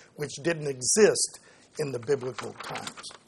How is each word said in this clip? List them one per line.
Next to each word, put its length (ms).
which 160
didn't 240
exist 720
in 120
the 100
biblical 520
times. 500